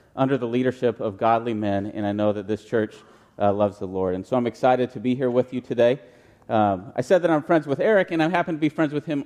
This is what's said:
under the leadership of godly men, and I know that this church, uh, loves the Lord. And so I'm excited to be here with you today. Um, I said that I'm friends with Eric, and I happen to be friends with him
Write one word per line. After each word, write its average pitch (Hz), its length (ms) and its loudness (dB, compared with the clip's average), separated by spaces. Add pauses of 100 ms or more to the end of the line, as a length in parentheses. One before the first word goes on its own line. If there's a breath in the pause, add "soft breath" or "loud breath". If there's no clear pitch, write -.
(160 loud breath)
under 135 220 0
the 120 100 -4
leadership 123 540 -2
of 104 160 -6
godly 117 360 0
men, 104 340 -2
and 104 180 -6
I 101 80 0
know 104 180 2
that 101 160 -6
this 104 160 -4
church, 107 320 -2 (420 loud breath)
uh, 101 140 2
loves 101 260 0
the 95 100 -8
Lord. 92 280 -2
And 95 100 -8
so 127 120 -2
I'm 120 100 0
excited 123 440 0
to 110 100 -12
be 127 140 0
here 131 140 -2
with 123 240 0
you 127 60 -6
today. 120 400 2 (500 loud breath)
Um, 104 480 0
I 127 40 -2
said 180 200 2
that 165 100 0
I'm 151 120 0
friends 160 220 0
with 143 140 -2
Eric, 190 320 2
and 165 100 0
I 156 60 2
happen 175 280 -2
to 151 40 -10
be 156 80 0
friends 147 260 -2
with 143 120 -4
him 147 200 -4